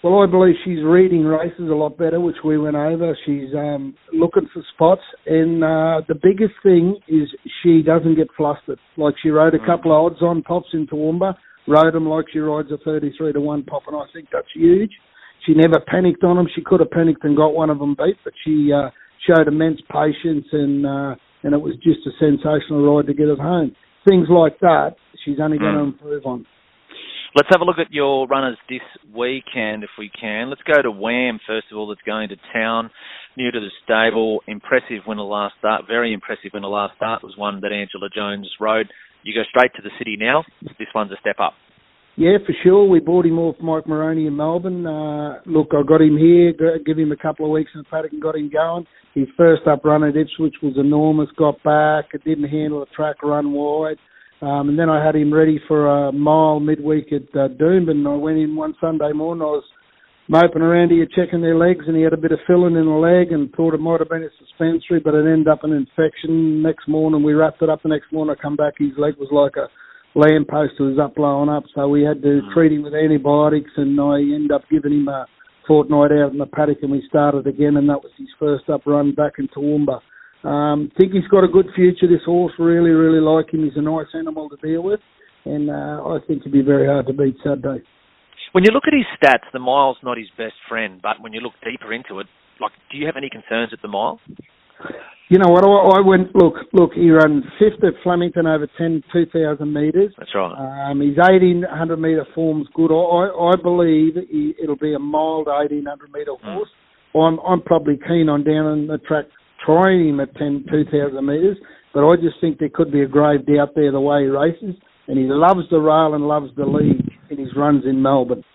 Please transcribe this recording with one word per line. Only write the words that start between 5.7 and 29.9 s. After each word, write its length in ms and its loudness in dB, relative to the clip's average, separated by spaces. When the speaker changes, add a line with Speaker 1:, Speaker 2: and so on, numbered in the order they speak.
Speaker 1:
the 60 -4
biggest 480 2
thing 340 4
is 220 0
she 200 6
doesn't 320 2
get 180 0
flustered. 460 -6
Like, 220 -2
she 120 -2
rode 240 4
a 40 0
Speaker 2:
Mm. 80 -4
Speaker 1:
couple 260 2
of 200 4
odds-on 300 -2
pops 300 -6
in 140 -4
Toowoomba, 500 -4
rode 280 4
'em 140 -2
like 220 -4
she 80 -6
rides 320 -4
a 80 -8
thirty-three 560 -6
to 80 -2
one 220 -4
pop, 240 -10
and 80 -10
I 180 -10
think 160 -20
that's 220 -8
huge. 400 2
She 80 2
never 280 6
panicked 440 0
on 140 4
'em. 160 2
She 80 -8
could 180 2
have 100 2
panicked 340 0
and 120 2
got 180 4
one 140 0
of 120 -2
'em 140 -2
beat, 300 -2
but 80 -12
she, 300 0
uh, 180 0
showed 220 4
immense 340 0
patience, 680 -4
and, 340 -2
uh, 280 -6
and 100 -2
it 80 0
was 160 -8
just 300 0
a 120 -8
sensational 800 0
ride 100 0
to 60 -4
get 160 0
it 100 0
home. 340 -2
Things 220 4
like 300 4
that, 360 2
she's 160 -6
only 180 -2
gonna 220 -2
Speaker 2:
Mm. 120 -4
Speaker 1:
improve 320 -12
on. 220 -10
Speaker 2:
Let's 140 2
have 100 6
a 40 0
look 140 0
at 140 -4
your 340 0
runners 320 -4
this 140 -12
weekend, 680 -6
if 120 -18